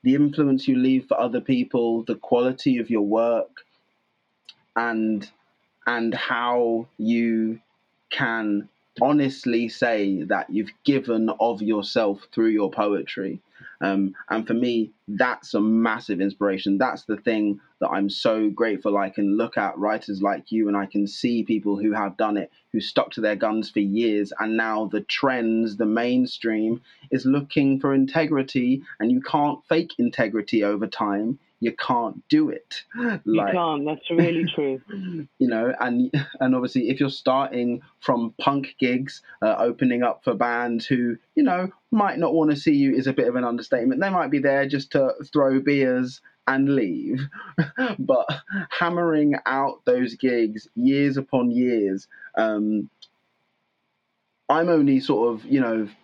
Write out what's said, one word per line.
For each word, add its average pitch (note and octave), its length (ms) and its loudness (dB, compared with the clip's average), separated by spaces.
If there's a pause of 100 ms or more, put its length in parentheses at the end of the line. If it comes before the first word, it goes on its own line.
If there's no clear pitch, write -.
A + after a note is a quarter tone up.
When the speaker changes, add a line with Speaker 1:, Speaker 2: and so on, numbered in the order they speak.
Speaker 1:
the B2+ 120 4
influence C#3+ 540 2
you C3 80 4
leave C3 300 2
for - 140 0
other A#2+ 200 0
people, A#2+ 640 0
the A2+ 120 -4
quality B2+ 600 0
of A2+ 120 -4
your A2 120 2
work, A2+ 640 0 (1080)
and, A2 540 -2 (580)
and A#2 280 -2
how A#2+ 720 0 (120)
you A2+ 640 0 (500)
can A2 580 -2 (320)
honestly C3 680 0
say G#2 540 0
that F#2 280 -4
you've G2+ 220 -4 (120)
given A2+ 440 0 (120)
of A2 220 0
yourself G#2 680 -2
through A2+ 160 2
your G#2 220 2
poetry. F#2+ 680 -4 (420)
Um, G2 320 0 (160)
and A2+ 160 -2
for A#2 80 -2
me, A#2 380 0 (140)
that's G#2+ 460 -2
a G#2+ 80 2
massive A2 640 0
inspiration. G2 560 -2
That's A#2 260 -2
the G#2 140 -4
thing G#2+ 420 -2 (200)
that - 80 0
I'm G2+ 200 0
so A2 400 0
grateful G#2 480 -2
I G2 140 0
can G2+ 260 0
look A#2 220 -2
at G2+ 180 -2
writers G#2 460 -4
like G2 280 -2
you, A2 180 0
and G2+ 80 0
I G2 100 -2
can G2+ 200 -2
see A#2 360 -2
people G2+ 340 -2
who G#2+ 160 -2
have G2+ 240 -4
done G#2+ 220 0
it, F2+ 120 -6 (220)
who A2 80 -2
stuck - 320 -2
to - 80 -8
their G#2+ 160 0
guns G#2+ 340 -2
for A2 100 0
years, G#2 580 0
and A2 180 -2
now A2 300 -2
the G2+ 160 -4
trends, A2+ 720 0
the A2+ 80 0
mainstream, A#2 960 0 (300)
is - 160 -2
looking C#3 520 2
for C#3 140 0
integrity, C3+ 920 0 (160)
and A2+ 140 2
you B2+ 80 2
can't D3 460 0
fake E3 320 0
integrity A2 640 0
over G#2 220 0
time. G#2+ 520 -4 (200)
You A2+ 140 -2
can't - 560 -4
do D3+ 220 4
it. - 320 -12 (120)
Speaker 2:
You A#3 300 -4
Speaker 1:
Like, G3+ 300 0
Speaker 2:
can't. D#3 320 0
That's D3+ 240 -6
really E3+ 400 2
Speaker 1:
<laughs> - 40 -10
Speaker 2:
true. C3+ 240 -2 (600)
Speaker 1:
you B2+ 100 2
know, A#2 320 0
and, B2 320 0 (260)
and C3 160 2
obviously B2 360 0
if C3+ 100 -2
you're C#3 80 2
starting B2+ 720 -2 (180)
from A#2 400 -2
punk C#3 400 -2
gigs, B2+ 440 -2 (180)
uh, G#2+ 180 2
opening B2 440 2
up A#2 200 -2
for A#2+ 120 0
bands A#2+ 500 -2
who, A#2+ 320 0 (180)
you D4+ 80 4
know, F#3 300 0 (180)
might G3+ 280 2
not E3 160 0
wanna D#3 220 4
see D3 180 2
you C#3 200 4
is C3 120 0
a C3 80 0
bit B2 120 2
of B2 100 0
an B2 80 0
understatement. A#2+ 580 0
They G3 80 0
might D#3+ 200 0
be D3 80 2
there C#3 300 2
just C#3 240 -4
to C3 220 2 (180)
throw C3+ 280 4
beers C3 600 0 (260)
and C#3 280 2
leave. B2+ 520 -2 (320)
<laughs> G3+ 400 -2
But C3 280 2 (420)
hammering E3+ 680 2 (100)
out C3+ 400 -2
those B2+ 300 2
gigs A#2 580 0
years C3+ 420 2
upon B2+ 340 0
years, A2+ 560 0 (300)
um, G#2+ 540 0 (1600)
I'm E3 200 2
only C#3+ 320 4
sort A#2 340 2
of, A2 120 -12
you C3+ 140 2
know A2+ 280 0 (160)